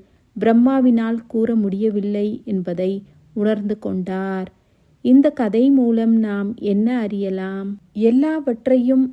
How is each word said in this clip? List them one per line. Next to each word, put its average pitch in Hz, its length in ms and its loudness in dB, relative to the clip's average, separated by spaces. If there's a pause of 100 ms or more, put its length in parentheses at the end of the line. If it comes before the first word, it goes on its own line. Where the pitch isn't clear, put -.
(360)
பிரம்மாவினால் 233 880 2
கூற 226 280 -2
முடியவில்லை 208 760 -2 (160)
என்பதை 185 480 -4 (420)
உணர்ந்து 208 440 -2
கொண்டார். 190 680 -6 (560)
இந்த 269 260 6
கதை 226 400 0
மூலம் 233 480 2
நாம் 202 320 -2 (140)
என்ன 208 220 2 (120)
அறியலாம்? 196 680 -6 (240)
எல்லாவற்றையும் 262 1200 2